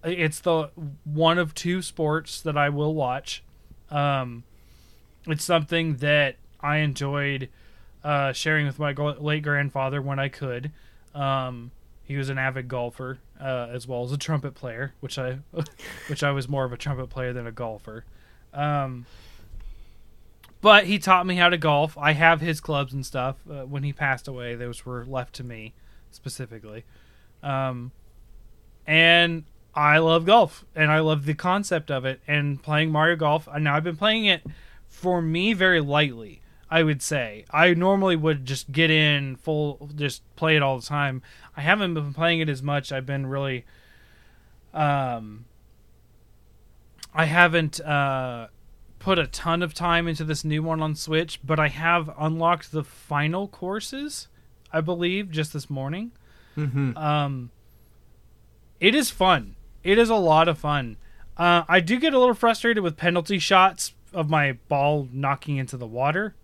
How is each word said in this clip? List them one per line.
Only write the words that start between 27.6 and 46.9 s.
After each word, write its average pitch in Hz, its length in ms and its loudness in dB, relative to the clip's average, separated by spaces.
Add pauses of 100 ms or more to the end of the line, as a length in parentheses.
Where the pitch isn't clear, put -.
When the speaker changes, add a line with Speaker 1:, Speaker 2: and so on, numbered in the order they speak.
Speaker 1:
and 165 580 6 (300)
I 147 240 6
love 165 280 4
golf, 202 380 4 (120)
and 151 160 4
I 156 80 4
love 156 240 2
the 147 100 0
concept 180 560 -2
of 131 140 -4
it, 131 240 -6
and 143 340 -2
playing 151 300 0
Mario 156 240 4
Golf. 156 360 0
And 151 120 -2
now 147 100 2
I've 156 100 0
been 170 120 -4
playing 214 300 0
it, 180 200 2 (420)
for 180 320 0
me, 170 340 0
very 180 260 4
lightly, 143 600 -2 (300)
I 165 120 6
would 151 200 2
say. 113 480 -4
I 170 240 6
normally 190 420 4
would 151 300 0
just 135 260 -6
get 160 180 4
in 147 460 2
full, 147 580 -4
just 147 280 -4 (140)
play 160 200 2
it 147 60 4
all 135 180 0
the - 60 -16
time. 139 340 -2 (360)
I 147 40 -14
haven't 180 340 2
been 147 200 -6
playing 165 260 2
it 156 80 0
as 135 140 -4
much. 143 300 -4
I've 131 140 -6
been 139 200 -4
really, 135 380 -4 (1120)
um, 123 720 -2 (1700)